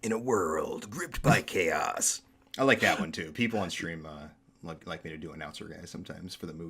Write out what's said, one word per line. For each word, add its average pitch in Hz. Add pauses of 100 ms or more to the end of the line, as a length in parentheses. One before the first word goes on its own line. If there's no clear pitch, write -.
In 110
a 113
world 95
gripped -
by 104
<laughs> -
chaos. - (360)
I -
like 135
that 95
one, 87
too. 80
People 113
on 95
stream, 82
uh, 76 (340)
like, 82
like 82
me 85
to 78
do 78
announcer 76
guys 85
sometimes 87
for -
the 85
movies. 82